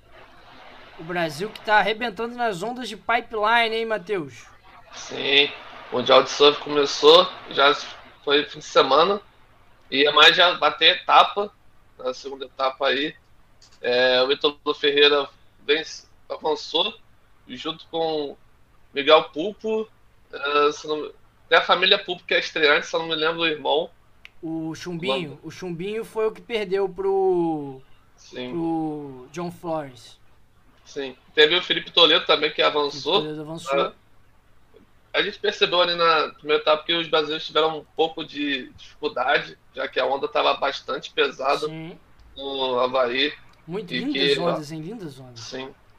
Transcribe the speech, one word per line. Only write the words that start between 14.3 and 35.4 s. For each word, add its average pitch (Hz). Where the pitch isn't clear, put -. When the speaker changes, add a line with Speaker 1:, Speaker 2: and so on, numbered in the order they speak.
Speaker 2:
Ítalo 147
Ferreira 143
vence, -
avançou, 156
junto 156
com 156
Miguel 151
Pulpo, 214
é, 147
se 151
não, 151
tem 165
a 175
família 190
Pulpo 180
que 190
é 175
estreante, 160
só 170
não 165
me 160
lembro 165
o 165
irmão. 147
Speaker 1:
O 160
Chumbinho, 175
Speaker 2:
Lembro. 151
Speaker 1:
o 160
Chumbinho 185
foi 220
o 220
que -
perdeu 196
pro, 175
Speaker 2:
Sim. 123
Speaker 1:
pro 151
John 175
Flores. 151
Speaker 2:
Sim. 135
Teve 156
o 175
Felipe 165
Toledo 170
também, 151
que 160
avançou. 147
Speaker 1:
Felipe 151
Toledo 156
avançou. 151
Speaker 2:
A, 147
a 156
gente 196
percebeu 185